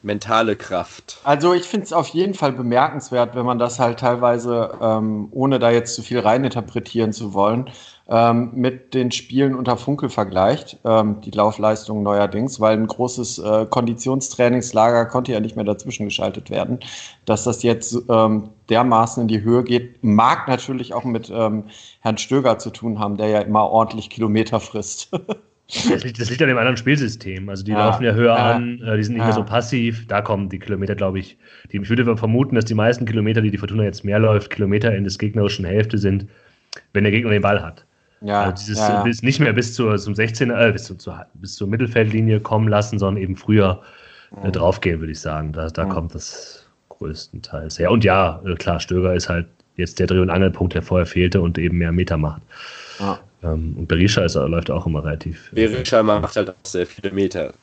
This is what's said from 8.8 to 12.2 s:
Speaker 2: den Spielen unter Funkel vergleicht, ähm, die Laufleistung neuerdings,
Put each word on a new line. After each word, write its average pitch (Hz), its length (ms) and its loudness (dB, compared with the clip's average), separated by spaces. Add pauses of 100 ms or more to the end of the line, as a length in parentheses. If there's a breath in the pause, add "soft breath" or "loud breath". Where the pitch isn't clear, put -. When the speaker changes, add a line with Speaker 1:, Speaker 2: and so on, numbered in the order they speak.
Speaker 2:
den 123 180 0
Spielen 135 420 0
unter 123 220 0
Funkel 139 340 -4
vergleicht, 98 760 0
ähm, 107 360 4
die - 100 -12
Laufleistung 107 720 0
neuerdings, 101 560 0